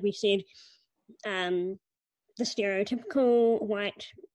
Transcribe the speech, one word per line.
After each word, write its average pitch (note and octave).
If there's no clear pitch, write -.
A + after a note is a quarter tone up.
we G3+
said, G3
um, F#3
the A#3+
stereotypical A#3
white G#3